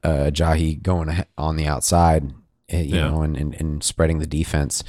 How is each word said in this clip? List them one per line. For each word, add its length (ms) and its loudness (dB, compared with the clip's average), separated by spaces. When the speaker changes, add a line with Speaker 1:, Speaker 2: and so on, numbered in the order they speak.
Speaker 1:
uh, 240 2
Ajayi 500 2
going 280 0
ahe-, 160 -2
on 200 -2
the 100 0
outside, 680 2
uh, 40 -2
you 200 0
Speaker 2:
Yeah. 140 0
Speaker 1:
know, 120 0
and, 140 -2
and, 180 -4
and 280 -4
spreading 380 0
the 80 -4
defense 600 -2